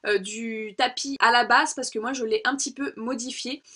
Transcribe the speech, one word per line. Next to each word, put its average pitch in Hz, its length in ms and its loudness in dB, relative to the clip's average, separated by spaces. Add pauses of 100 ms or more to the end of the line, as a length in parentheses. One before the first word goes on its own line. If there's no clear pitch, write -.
euh, 208 140 2
du 214 580 -6
tapis 262 440 -2
à 226 100 8
la 240 140 6
base 254 300 4
parce 254 160 -6
que 220 100 -4
moi 240 120 -2
je 254 120 -4
l'ai 220 200 0
un 254 120 0
petit 269 160 -4
peu 277 240 -6
modifié. 240 680 -6 (140)